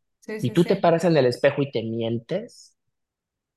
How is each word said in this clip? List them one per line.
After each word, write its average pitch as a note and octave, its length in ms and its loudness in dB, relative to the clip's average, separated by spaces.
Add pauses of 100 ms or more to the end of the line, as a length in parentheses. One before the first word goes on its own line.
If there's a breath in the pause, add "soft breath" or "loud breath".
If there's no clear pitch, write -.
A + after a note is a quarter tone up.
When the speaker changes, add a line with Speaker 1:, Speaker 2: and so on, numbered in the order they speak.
(200)
Speaker 1:
Sí, G#3+ 200 -12
Speaker 2:
Si B2 100 -2
Speaker 1:
sí, - 0 -
Speaker 2:
tú E3+ 160 2
te F#3+ 100 2
Speaker 1:
sí. - 0 -
Speaker 2:
paras E3+ 280 2
en E3 120 4
el C3 100 4
espejo C3+ 360 0
y C3+ 100 -4
te A2+ 120 -4
mientes, A#2 920 -8 (800)